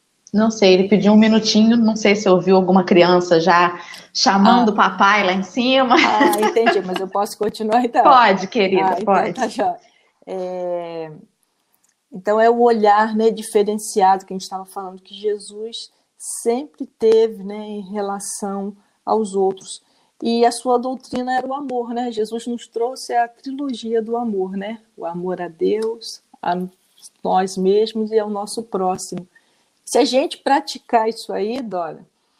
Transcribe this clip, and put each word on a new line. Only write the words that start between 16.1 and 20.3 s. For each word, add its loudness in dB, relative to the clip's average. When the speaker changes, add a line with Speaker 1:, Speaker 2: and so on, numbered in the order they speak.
Speaker 2:
sempre -8
teve, 0
né, -12
em -10
relação -8
aos -2
outros. -4
E 0